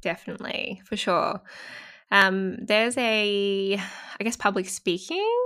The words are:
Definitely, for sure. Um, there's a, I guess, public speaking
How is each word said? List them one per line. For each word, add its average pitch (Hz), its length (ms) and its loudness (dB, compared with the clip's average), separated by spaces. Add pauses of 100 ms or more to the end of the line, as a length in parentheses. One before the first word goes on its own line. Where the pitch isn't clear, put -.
Definitely, - 840 -8
for 214 100 -8
sure. - 460 0 (720)
Um, 190 540 6
there's 226 320 2
a, 202 800 2
I - 480 -8
guess, 233 120 -2
public 190 320 0
speaking 196 560 -4 (220)